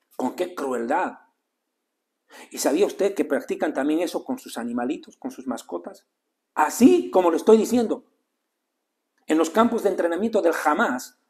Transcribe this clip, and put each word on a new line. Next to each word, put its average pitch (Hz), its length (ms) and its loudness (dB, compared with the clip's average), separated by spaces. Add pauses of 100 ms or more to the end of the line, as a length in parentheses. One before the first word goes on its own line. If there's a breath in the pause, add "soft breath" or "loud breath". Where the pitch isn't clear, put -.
(160)
Con 123 180 -4
qué 180 200 -6
crueldad. 131 680 -4 (1300 loud breath)
¿Y 131 80 -14
sabía 160 260 0
usted 196 300 0
que 143 100 0
practican 165 480 -4
también 151 280 0
eso 175 240 -4
con 127 140 -8
sus - 200 -16
animalitos, 120 580 -6
con 131 140 -12
sus 127 160 -16
mascotas? 175 600 -12 (480)
Así 247 560 4
como 180 200 4
lo 165 60 2
estoy 220 200 6
diciendo. 214 480 0 (1200)
En 156 100 2
los 160 120 0
campos 226 320 2
de 196 80 2
entrenamiento 185 520 0
del 160 120 2 (100)
Hamas 151 540 -2 (120)